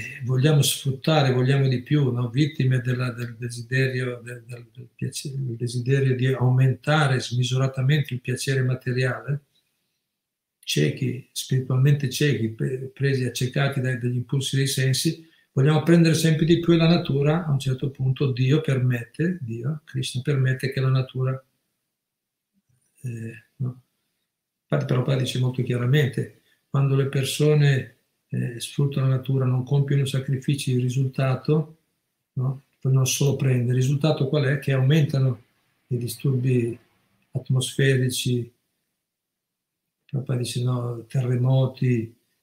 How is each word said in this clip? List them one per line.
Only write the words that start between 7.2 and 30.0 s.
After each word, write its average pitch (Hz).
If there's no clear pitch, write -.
il 123
piacere 135
materiale, 127
ciechi, 131
spiritualmente 131
ciechi, 113
pre-, 131
presi, 131
accecati 131
dai, 127
dagli 123
impulsi 135
dei 135
sensi, 135
vogliamo 147
prendere 165
sempre 160
di 170
più 170
la 165
natura, 156
a 151
un 135
certo 131
punto 131
Dio 131
permette, 127
Dio, 120
Krishna 131
permette 131
che -
la 131
natura... 131
Eh, 113
no? 127
Infatti 139
Prabhupada 131
dice 123
molto 127
chiaramente, 123
quando 135
le 135
persone, 143
eh, 123
sfruttano 139
la 131
natura, 131
non 127
compiono 139